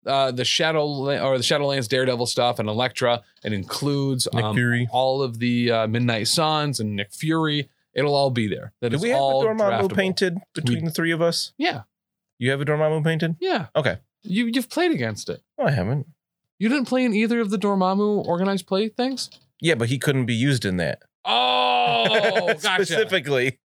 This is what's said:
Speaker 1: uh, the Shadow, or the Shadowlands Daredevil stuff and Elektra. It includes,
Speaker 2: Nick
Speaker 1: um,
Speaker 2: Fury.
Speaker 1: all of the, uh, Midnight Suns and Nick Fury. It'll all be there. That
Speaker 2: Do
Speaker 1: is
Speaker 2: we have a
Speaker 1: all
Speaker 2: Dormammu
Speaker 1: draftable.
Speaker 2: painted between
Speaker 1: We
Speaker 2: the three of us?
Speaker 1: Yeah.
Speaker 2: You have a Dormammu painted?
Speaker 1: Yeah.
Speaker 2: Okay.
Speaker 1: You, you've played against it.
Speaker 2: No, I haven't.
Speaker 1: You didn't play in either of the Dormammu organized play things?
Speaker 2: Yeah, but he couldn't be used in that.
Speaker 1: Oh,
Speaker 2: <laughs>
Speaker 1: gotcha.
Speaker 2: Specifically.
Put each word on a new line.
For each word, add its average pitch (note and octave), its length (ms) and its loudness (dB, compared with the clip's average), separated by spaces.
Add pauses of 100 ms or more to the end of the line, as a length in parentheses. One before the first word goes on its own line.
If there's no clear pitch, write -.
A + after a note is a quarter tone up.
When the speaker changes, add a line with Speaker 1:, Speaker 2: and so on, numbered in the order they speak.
Speaker 1:
uh, C3+ 260 0
the B2 120 -4
Shadow, D#3 420 0
or C3+ 520 0
the B2 80 -2
Shadowlands C#3 420 0
Daredevil B2+ 380 0
stuff A#2+ 340 0
and G#2+ 80 -2
Elektra. A#2+ 560 0 (220)
It G#2+ 80 -2
includes, C3+ 800 -2
Speaker 2:
Nick A#2 100 0
Speaker 1:
um, G#2+ 120 -2
Speaker 2:
Fury. A#2+ 360 0
Speaker 1:
all C3 300 0
of A#2 180 -4
the, A#2+ 320 2
uh, A2+ 160 2
Midnight A2+ 400 0
Suns D3+ 540 0
and G#2 160 -4
Nick G2+ 160 -6
Fury. D#3 560 -2 (240)
It'll C#3+ 200 0
all C#3 160 4
be A#2 180 0
there. - 340 -6
That A#2+ 80 -2
Speaker 2:
Do C#3 80 -2
Speaker 1:
is D#3+ 40 -2
Speaker 2:
we A#3 80 -2
have C4+ 100 2
a - 20 2
Speaker 1:
all C4+ 220 2
Speaker 2:
Dormammu G#3+ 440 2
Speaker 1:
draftable. F#3+ 80 -2
Speaker 2:
painted F#3 420 0 (160)
between B2+ 280 -2
Speaker 1:
We E3 40 -4
Speaker 2:
the E3 60 -2
three E3 200 -2
of D#3+ 100 0
us? E3+ 360 0
Speaker 1:
Yeah. C#4 260 -2 (540)
Speaker 2:
You B2 140 0
have C#3 100 0
a D3 40 -2
Dormammu D#3 380 0
painted? E3 360 0
Speaker 1:
Yeah. D4 360 -2
Speaker 2:
Okay. A2+ 220 0 (240)
Speaker 1:
You, A3 320 -2
you've C4 160 -2
played E4+ 220 0
against A#2 380 -4
it. - 120 -8 (160)
Speaker 2:
No, C#4 80 -2
I D#3+ 60 2
haven't. B2+ 340 0 (540)
Speaker 1:
You G3+ 100 0
didn't C4+ 180 2
play B3+ 180 2
in A#3 80 2
either A3+ 260 2
of G#3+ 120 0
the A3 60 0
Dormammu G3 680 2
organized F#3+ 400 0
play G#3 220 0
things? B3 400 -4 (320)
Speaker 2:
Yeah, D#3+ 140 2
but A#2 140 0
he C3+ 80 0
couldn't C3+ 280 0
be A#2 100 0
used B2 300 2
in F#2 120 0
that. D#2 240 -2 (240)
Speaker 1:
Oh, A#3 1300 2
Speaker 2:
<laughs> D3+ 40 -12
Speaker 1:
gotcha. F#3+ 240 2
Speaker 2:
Specifically. D3+ 720 0 (100)